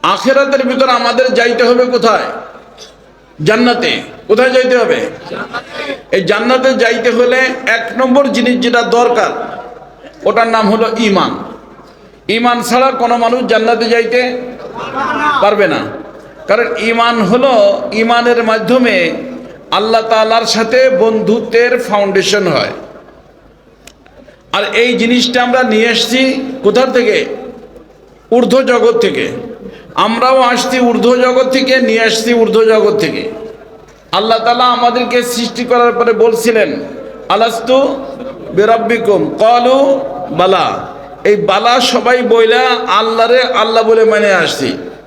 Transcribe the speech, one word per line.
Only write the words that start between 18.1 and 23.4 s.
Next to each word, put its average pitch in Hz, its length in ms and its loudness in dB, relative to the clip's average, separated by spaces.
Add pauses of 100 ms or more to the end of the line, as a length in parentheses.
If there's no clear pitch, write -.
মাধ্যমে 220 680 0 (600)
আল্লাহ 220 300 0
তাআলার 220 440 2
সাথে 233 440 2
বন্ধুত্বের 220 880 0
ফাউন্ডেশন 196 680 0
হয়। 113 240 -2 (1800)